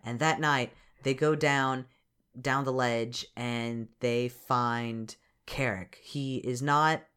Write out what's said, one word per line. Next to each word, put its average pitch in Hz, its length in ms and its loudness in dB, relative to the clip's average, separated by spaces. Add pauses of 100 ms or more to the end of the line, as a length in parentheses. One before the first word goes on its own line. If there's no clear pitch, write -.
and 117 160 -8
that 156 220 2
night 139 320 2 (320)
they 135 100 2
go 151 220 2
down, 135 500 2 (540)
down 135 240 0
the 131 80 0
ledge, 120 540 0 (100)
and 117 500 -4 (140)
they 123 280 2
find 117 880 -2 (320)
Carrick. 104 560 -4
He 135 360 -6
is 123 220 -4
not 151 420 4 (140)